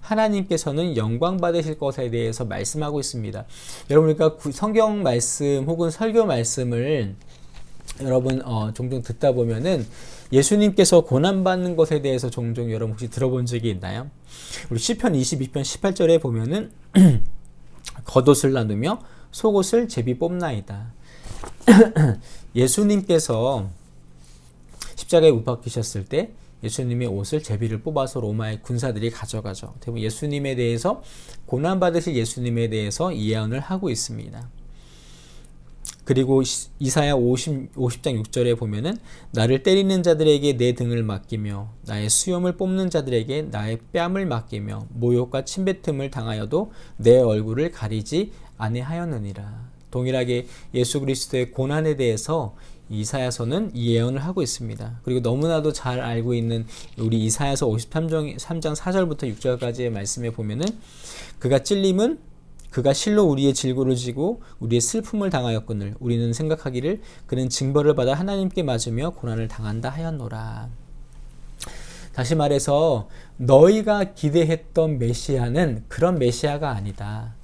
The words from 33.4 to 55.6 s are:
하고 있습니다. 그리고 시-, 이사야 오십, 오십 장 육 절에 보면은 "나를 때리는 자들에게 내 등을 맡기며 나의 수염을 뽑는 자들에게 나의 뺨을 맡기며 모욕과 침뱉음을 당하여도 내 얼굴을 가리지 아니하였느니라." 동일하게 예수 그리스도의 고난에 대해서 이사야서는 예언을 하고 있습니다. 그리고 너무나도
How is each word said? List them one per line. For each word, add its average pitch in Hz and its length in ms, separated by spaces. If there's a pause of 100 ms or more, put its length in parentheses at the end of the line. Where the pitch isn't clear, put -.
하고 185 300
있습니다. 113 600 (1500)
그리고 131 380
시-, - 280 (100)
이사야 143 320
오십, 131 640
오십 123 260
장 131 140
육 107 160
절에 120 220
보면은 113 420 (340)
"나를 123 320
때리는 190 400
자들에게 147 540
내 120 180
등을 120 300
맡기며 104 680 (160)
나의 104 240
수염을 180 460
뽑는 185 340
자들에게 135 600
나의 110 280 (140)
뺨을 180 340
맡기며 107 600
모욕과 123 560
침뱉음을 175 640
당하여도 113 600 (240)
내 117 220
얼굴을 113 520
가리지 110 600 (240)
아니하였느니라." 113 1120 (220)
동일하게 123 580 (260)
예수 123 260
그리스도의 131 520
고난에 147 440
대해서 123 600 (340)
이사야서는 123 840
예언을 120 480
하고 185 160
있습니다. 117 640
그리고 127 160
너무나도 151 540